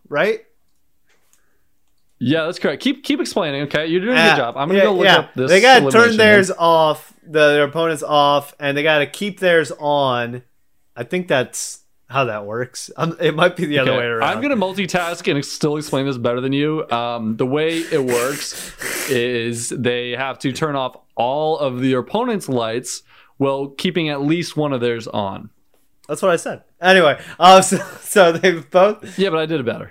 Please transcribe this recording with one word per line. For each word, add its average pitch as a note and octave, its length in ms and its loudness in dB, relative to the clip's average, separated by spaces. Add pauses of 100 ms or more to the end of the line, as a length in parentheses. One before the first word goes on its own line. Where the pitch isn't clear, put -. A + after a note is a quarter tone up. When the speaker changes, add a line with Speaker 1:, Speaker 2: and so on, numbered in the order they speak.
Speaker 1:
right? F3+ 320 -2 (1800)
Speaker 2:
Yeah, D#3 260 0
that's F3 140 -8
correct. D3+ 240 -4
Keep, C#4 200 -2
keep C4+ 160 -2
explaining, D3 440 -4
okay? D3+ 240 -2
You're F3 140 0
doing A#3 120 -2
a - 40 2
Speaker 1:
Yeah, D#3+ 180 4
Speaker 2:
good C3 60 0
job. A#2+ 160 -4
I'm C#3 100 -2
gonna F#3+ 120 2
Speaker 1:
yeah, G3 60 6
Speaker 2:
go G#3+ 80 2
look F3+ 120 2
Speaker 1:
yeah. F3+ 140 6
Speaker 2:
up D#3 140 -8
this C3 160 -2
Speaker 1:
They F#3 120 6
gotta B3 180 8
turn C#3+ 140 2
Speaker 2:
elimination A3+ 240 4
Speaker 1:
theirs G#3 320 6
Speaker 2:
thing. F#3 100 -4
Speaker 1:
off, D#3+ 540 2 (100)
the, D3 300 4
their D3 100 4
opponent's D3+ 400 -2
off, C#3+ 560 2
and C#3+ 180 -2
they D3 60 -2
gotta D3+ 240 2
keep G3 320 -8
theirs E3 400 2
on. B2+ 640 -2 (520)
I A#2+ 80 -10
think F3+ 240 -6
that's - 520 -4 (300)
how C3 160 -2
that G#2+ 200 -8
works. A#2 500 -10
Um, E3 240 -4
it D#3 140 0
might E3+ 220 0
be D#3+ 100 -6
the D3 140 -2
other B2+ 120 0
Speaker 2:
Okay, C3 100 0
Speaker 1:
way A#2+ 40 -4
around. A#2 240 -2
Speaker 2:
I'm G3+ 120 -4
gonna C#4+ 140 -2
multitask F#3 800 -4
and C#3+ 100 -2
still D3+ 340 -4
explain C#3+ 280 -4
this C3+ 140 -4
better A#2+ 220 -2
than C3+ 120 -2
you. D3+ 380 -2
Um, A#2 460 -4
the C3 100 -2
way D#3 320 -2
it E3 240 -4
works B2+ 680 -4 (360)
Speaker 1:
<laughs> - 20 -10
Speaker 2:
is A#2+ 600 -2
they B2 420 -4
have B2+ 280 -6
to C#3 120 -4
turn D3 240 -4
off C3 220 -4 (180)
all D3 420 -2
of C3 220 -4
the C3 140 0
opponent's G3+ 540 -2
lights A#2+ 540 -4 (360)
while C#3 320 -2
keeping D#3+ 400 -4
at C#3+ 120 -6
least D#3+ 340 -2
one D3+ 180 -2
of B2 80 -2
theirs A#2 260 -2
on. G2 420 -6 (580)
Speaker 1:
That's D3 140 -8
what G3 80 2
I E3+ 60 2
said. E3+ 260 -6 (180)
Anyway, E3+ 400 4 (200)
uh, F#3 220 10
<laughs> - 20 2
so, F#3 140 0 (240)
so F3+ 300 4
they've E3 380 0
both G3+ 480 2
Speaker 2:
Yeah, F#3+ 140 0
but D#3+ 80 -2
I D#3 80 -2
did D#3 120 -2
it B2 60 -4
better. G2+ 260 -6